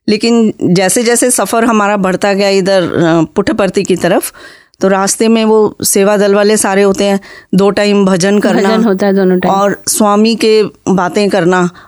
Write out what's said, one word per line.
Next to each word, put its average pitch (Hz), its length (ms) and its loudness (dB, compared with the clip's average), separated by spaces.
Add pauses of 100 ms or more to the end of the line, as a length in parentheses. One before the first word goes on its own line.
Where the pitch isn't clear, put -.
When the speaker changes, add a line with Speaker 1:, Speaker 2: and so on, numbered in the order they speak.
Speaker 1:
लेकिन 220 460 0 (100)
जैसे 185 400 0
जैसे 240 280 0
सफ़र 226 340 -2
हमारा 208 320 0
बढ़ता 185 360 -2
गया 196 160 0
इधर, 196 340 0
अ, 165 400 0
पुट्टपर्ती 202 600 -2
की 185 120 -2
तरफ, 175 380 -2 (460)
तो 190 80 0
रास्ते 196 400 0
में 226 180 2
वो 220 380 2
सेवा 202 340 0
दल 202 180 2
वाले 208 220 2
सारे 202 240 0
होते 196 220 0
हैं, 196 160 0 (360)
दो 196 140 2
टाइम 202 360 0
भजन 190 340 0
करना 220 300 0
Speaker 2:
भजन 220 140 0
होता 202 240 0
है 196 60 2
दोनों 185 260 2
टाइम। 185 160 0
Speaker 1:
और 196 320 -2
स्वामी 214 480 0
के 220 280 2 (260)
बातें 190 400 0
करना, 180 400 0 (180)